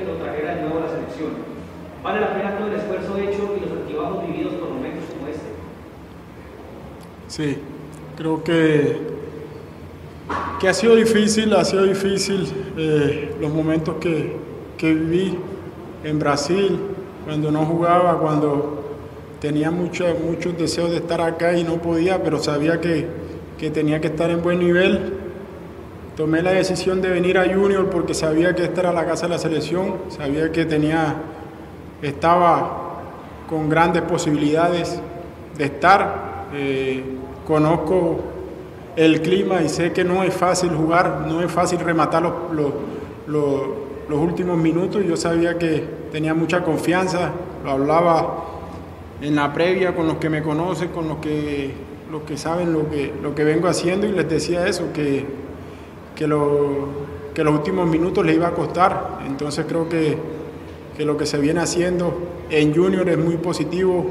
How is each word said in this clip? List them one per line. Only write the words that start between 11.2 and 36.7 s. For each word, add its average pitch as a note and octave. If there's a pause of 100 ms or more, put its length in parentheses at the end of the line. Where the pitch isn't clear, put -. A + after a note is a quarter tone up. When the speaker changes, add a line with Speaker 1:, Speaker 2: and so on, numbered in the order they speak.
Speaker 2:
ha F3
sido G3
difícil, F#3+ (280)
eh, D3+
los D3+
momentos D#3+
que, D#3 (400)
que D#3+
viví F3 (640)
en D3+
Brasil, E3+ (480)
cuando D3+
no D#3
jugaba, E3+
cuando D3 (580)
tenía D3+
mucho, F3 (220)
muchos E3+
deseos E3+
de E3+
estar E3+
acá E3+
y E3+
no E3
podía, E3+
pero D#3
sabía D3+
que, E3 (520)
que D#3
tenía D3+
que D#3+
estar E3
en E3+
buen F3
nivel. F3+ (960)
Tomé D#3
la F#3
decisión F#3
de F#3
venir F3+
a F#3
Junior F#3+
porque E3
sabía E3
que F3
esta D#3+
era F3
la E3
casa D#3+
de E3+
la D#3+
selección, E3+ (140)
sabía D#3
que E3
tenía, D3+ (880)
estaba E3 (480)
con D#3
grandes E3+
posibilidades D#3+ (560)
de D3
estar. G3
Eh, C3+ (440)